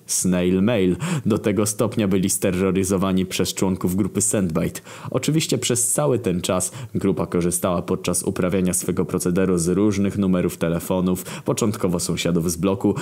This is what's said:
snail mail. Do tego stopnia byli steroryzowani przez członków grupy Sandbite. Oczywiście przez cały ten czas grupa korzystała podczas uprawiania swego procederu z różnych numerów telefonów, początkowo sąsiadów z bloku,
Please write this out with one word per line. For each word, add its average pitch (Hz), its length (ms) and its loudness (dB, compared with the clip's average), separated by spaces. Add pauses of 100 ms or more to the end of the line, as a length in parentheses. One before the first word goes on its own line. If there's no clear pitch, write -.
snail 90 580 2
mail. 98 320 2 (300)
Do 107 120 2
tego 104 280 0
stopnia 107 420 0
byli 95 220 2
steroryzowani 92 960 0
przez 92 280 -2
członków 92 420 0
grupy 98 260 0
Sandbite. 87 600 -2 (300)
Oczywiście 147 460 0
przez - 340 0
cały 139 280 0
ten 90 220 -2
czas 90 300 -2 (240)
grupa 92 300 0
korzystała 87 560 0
podczas 90 420 -2
uprawiania 90 500 0
swego 90 320 -2
procederu 90 520 2
z 82 100 0
różnych 98 500 2
numerów 92 400 2
telefonów, 90 680 0
początkowo 104 760 -2
sąsiadów 85 520 0
z 80 40 -6
bloku, 95 460 2